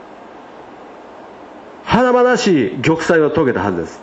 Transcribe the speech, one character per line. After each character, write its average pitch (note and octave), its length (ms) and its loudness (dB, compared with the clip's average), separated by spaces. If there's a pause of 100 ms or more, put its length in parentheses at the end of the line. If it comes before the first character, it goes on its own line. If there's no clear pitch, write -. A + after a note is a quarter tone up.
(1800)
華 B3 280 0
々 B3 240 2
し D3 400 0
い C3+ 40 -8
玉 D#3 180 0
砕 E3 280 0
を C#3 40 -2
遂 D3 160 0
げ A#2+ 60 0
た - 80 -4
は F#2+ 120 -2
ず F2 60 -6
で E2 100 -6
す。 - 140 -20